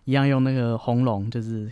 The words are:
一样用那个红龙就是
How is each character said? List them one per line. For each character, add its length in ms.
一 80
样 160
用 160
那 80
个 260
红 280
龙 260
就 100
是 300